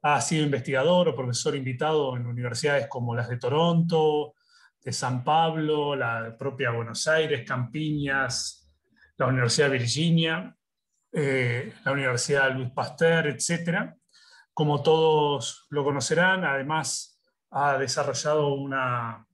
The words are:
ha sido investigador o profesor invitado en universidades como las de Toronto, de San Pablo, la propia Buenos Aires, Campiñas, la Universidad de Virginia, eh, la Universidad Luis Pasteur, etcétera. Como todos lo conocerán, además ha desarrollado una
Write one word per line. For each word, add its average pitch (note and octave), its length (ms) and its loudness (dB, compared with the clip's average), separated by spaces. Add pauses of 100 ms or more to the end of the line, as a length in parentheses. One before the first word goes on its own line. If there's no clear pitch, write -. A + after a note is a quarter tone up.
ha G3 140 2
sido D#3 220 0
investigador C#3+ 680 2
o B2+ 60 -2
profesor C3 400 -2
invitado C3+ 600 -2
en A#2+ 120 -4
universidades B2 600 0
como A#2+ 280 -4
las A#2+ 120 -2
de B2 100 -4
Toronto, D#3 1000 2 (480)
de B2 100 -8
San B2+ 300 -4
Pablo, D3+ 720 2
la A2+ 420 -4
propia C3 320 -2
Buenos A#2 380 -4
Aires, D#3 360 0
Campiñas, C#3 1300 -4 (460)
la C#3 80 2
Universidad C3 460 4
de C3 80 0
Virginia, E3 760 0 (560)
eh, C3 600 0 (100)
la C3+ 80 -2
Universidad C3+ 640 0
Luis B2+ 140 -4
Pasteur, E3 560 2
etcétera. E3+ 720 -4 (560)
Como D3 300 0
todos D#3 880 2
lo C#3+ 120 0
conocerán, E3 600 2
además C#3+ 760 -4 (300)
ha C#3 300 0
desarrollado C#3+ 720 0
una B2+ 800 -4